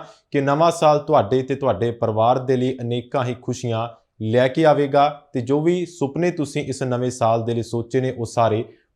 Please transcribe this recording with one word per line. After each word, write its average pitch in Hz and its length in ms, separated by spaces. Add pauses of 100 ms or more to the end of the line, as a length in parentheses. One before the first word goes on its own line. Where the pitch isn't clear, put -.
(320)
ਕਿ 139 100
ਨਵਾਂ 147 300
ਸਾਲ 151 280
ਤੁਹਾਡੇ 131 440
ਤੇ 135 120
ਤੁਹਾਡੇ 117 360
ਪਰਿਵਾਰ 117 480
ਦੇ 127 180
ਲਈ 127 240
ਅਨੇਕਾਂ 120 440
ਹੀ 123 160
ਖੁਸ਼ੀਆਂ 117 480 (320)
ਲੈ 117 260
ਕੇ 160 180
ਆਵੇਗਾ 147 560 (120)
ਤੇ 131 80
ਜੋ 139 200
ਵੀ 175 240
ਸੁਪਨੇ 165 460
ਤੁਸੀਂ 147 320
ਇਸ 131 200
ਨਵੇਂ 123 280
ਸਾਲ 117 340
ਦੇ 120 80
ਲਈ 113 100
ਸੋਚੇ 117 380
ਨੇ, 127 160
ਉਹ 117 80
ਸਾਰੇ 113 400 (300)